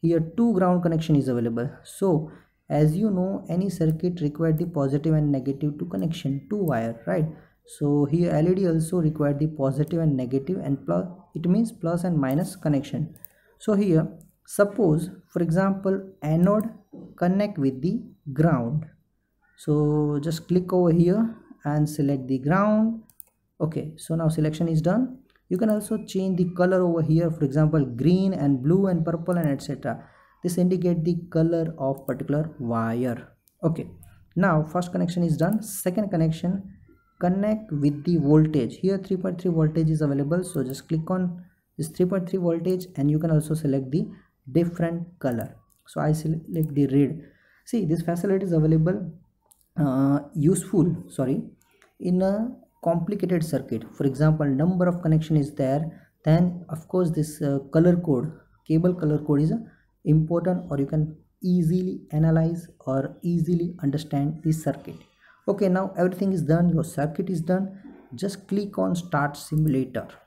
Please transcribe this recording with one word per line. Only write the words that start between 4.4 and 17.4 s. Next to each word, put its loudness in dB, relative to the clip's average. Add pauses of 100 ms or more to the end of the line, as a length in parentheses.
the 0
positive 0
and 2
negative -2
to -6
connection, -4
two -4
wire, -2
right? 0 (400)
So 0
here 2
L 2
E 4
D 0
also 0
require 0
the 0
positive -2
and 2
negative -2
and -4
plus, -2 (280)
it -6
means 2
plus -4
and 0
minus 0
connection. -2 (440)
So 0
here 4 (380)
suppose, 0 (180)
for -4
example, 0 (200)
anode 2 (480)
connect 0